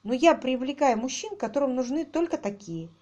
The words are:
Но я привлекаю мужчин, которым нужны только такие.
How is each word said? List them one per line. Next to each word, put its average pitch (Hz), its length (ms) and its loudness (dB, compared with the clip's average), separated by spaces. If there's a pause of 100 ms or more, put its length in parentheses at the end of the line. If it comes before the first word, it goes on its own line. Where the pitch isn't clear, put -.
Но 220 100 -4
я 302 220 6
привлекаю 262 640 0
мужчин, 262 380 -6
которым 254 400 0
нужны 262 300 -2
только 339 320 0
такие. 165 520 -8 (120)